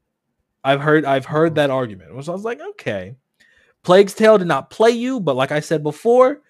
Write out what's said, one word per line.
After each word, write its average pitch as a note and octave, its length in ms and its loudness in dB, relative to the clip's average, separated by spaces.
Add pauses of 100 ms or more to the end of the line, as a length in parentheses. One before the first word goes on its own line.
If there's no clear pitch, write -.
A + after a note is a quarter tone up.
(640)
I've C#3 180 0
heard, D3+ 240 2
I've C3+ 200 -2
heard D#3 300 0
that D3 140 0
argument. G#2+ 400 -6 (160)
So E3+ 60 -10
I F3 40 -8
was G3+ 80 -12
like, A#3+ 160 -10
"Okay." B2 560 -10 (680)
Plague's F#3+ 320 4
Tale A3 240 4
did F3+ 80 -4
not C3+ 240 -2
play A3+ 200 2
you, B3 280 -4
but D3+ 160 -2
like C3 160 -2
I D3+ 100 -2
said D3+ 220 -4
before, B3 680 0